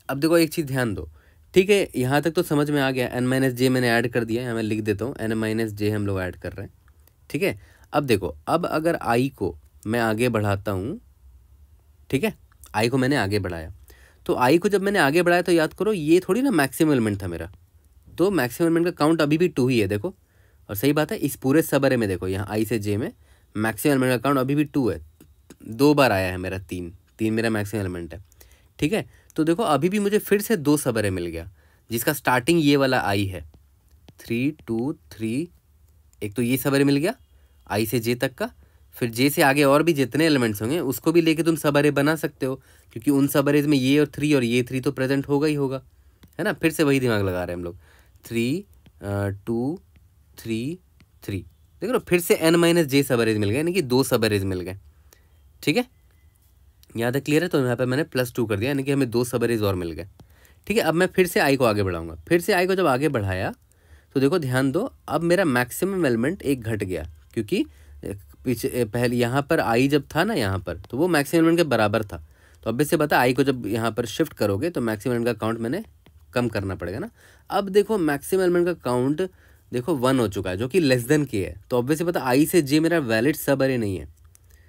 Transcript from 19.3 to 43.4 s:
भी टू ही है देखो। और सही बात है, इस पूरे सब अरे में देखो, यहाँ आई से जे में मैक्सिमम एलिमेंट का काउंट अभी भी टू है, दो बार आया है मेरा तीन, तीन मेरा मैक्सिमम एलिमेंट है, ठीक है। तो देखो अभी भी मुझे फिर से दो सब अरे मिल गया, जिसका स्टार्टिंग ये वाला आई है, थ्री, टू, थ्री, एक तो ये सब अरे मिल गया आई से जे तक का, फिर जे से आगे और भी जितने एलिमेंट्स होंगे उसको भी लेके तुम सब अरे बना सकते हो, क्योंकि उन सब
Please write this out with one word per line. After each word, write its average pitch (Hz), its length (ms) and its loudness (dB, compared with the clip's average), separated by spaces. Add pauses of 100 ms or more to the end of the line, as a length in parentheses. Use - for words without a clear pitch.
भी 180 120 2
टू 131 180 0
ही 127 120 2
है 101 80 2
देखो। 104 260 -4 (540)
और 104 80 -8
सही 139 160 2
बात 151 200 0
है, - 60 -6
इस 143 200 -4
पूरे 139 240 4
सब 139 220 0
अरे 131 120 4
में 113 120 0
देखो, 92 200 -4
यहाँ 95 200 -4
आई 110 160 -2
से 113 140 -2
जे 104 180 -2
में 151 160 -4 (420)
मैक्सिमम 110 400 0
एलिमेंट 127 180 2
का 127 60 2
काउंट 139 200 0
अभी 131 160 0
भी 151 120 2
टू 139 220 -2
है, 82 120 -4 (640)
दो 123 300 4
बार 135 180 6
आया 95 140 2
है 92 120 -4
मेरा 92 220 -6
तीन, 90 320 -10 (260)
तीन 110 160 -2
मेरा 113 160 0
मैक्सिमम 104 300 -4
एलिमेंट 87 340 -8
है, - 60 -16 (580)
ठीक 160 140 -2
है। 208 120 -2 (320)
तो 160 80 0
देखो 170 200 2
अभी 151 240 2
भी 202 100 0
मुझे 202 220 0
फिर 202 200 0
से 214 180 0
दो 147 180 2
सब 123 220 -2
अरे 104 120 0
मिल 90 160 -4
गया, 82 220 -10 (420)
जिसका 113 240 0
स्टार्टिंग 135 480 2
ये 143 140 6
वाला 131 260 2
आई 101 240 0
है, 90 180 -10 (760)
थ्री, 123 300 -2 (160)
टू, 117 260 -4 (180)
थ्री, 117 380 -6 (760)
एक 104 120 -8
तो 127 80 -2
ये 120 140 2
सब 135 180 0
अरे 139 100 4
मिल 143 120 4
गया 170 180 0 (520)
आई 110 200 -2
से 120 140 -2
जे 113 160 0
तक 131 180 -4
का, 240 160 -6 (460)
फिर 120 140 -4
जे 120 200 0
से 165 120 0
आगे 143 220 4
और 143 180 6
भी 160 120 2
जितने 139 320 0
एलिमेंट्स 117 360 0
होंगे 131 200 -2
उसको 135 300 -2
भी 170 80 6
लेके 160 220 2
तुम 160 140 0
सब 147 220 0
अरे 143 140 4
बना 143 240 2
सकते 156 300 -6
हो, 131 80 -4 (380)
क्योंकि - 180 -2
उन 139 180 4
सब 143 200 2